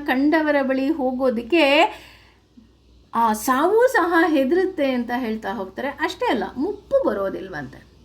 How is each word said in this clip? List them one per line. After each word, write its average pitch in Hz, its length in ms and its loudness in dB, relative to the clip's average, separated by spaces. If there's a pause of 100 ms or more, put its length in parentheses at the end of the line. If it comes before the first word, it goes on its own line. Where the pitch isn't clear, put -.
ಕಂಡವರ 294 600 2
ಬಳಿ 262 280 0
ಹೋಗೋದಿಕ್ಕೆ 262 760 0 (1500)
ಆ 226 180 2
ಸಾವು 339 600 2
ಸಹ 339 340 2
ಹೆದರುತ್ತೆ 302 640 0
ಅಂತ 247 240 -2
ಹೇಳ್ತಾ 220 380 -4
ಹೋಗ್ತಾರೆ. 202 340 -8
ಅಷ್ಟೇ 330 380 -4
ಅಲ್ಲ, 262 180 0 (140)
ಮುಪ್ಪು 415 500 -2
ಬರೋದಿಲ್ವಂತೆ. 185 840 -6 (120)